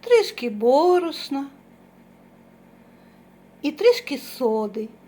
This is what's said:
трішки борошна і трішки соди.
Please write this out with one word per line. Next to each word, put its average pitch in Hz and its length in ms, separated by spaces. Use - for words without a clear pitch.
трішки 427 500
борошна 277 960
і 294 100
трішки 415 460
соди. 220 680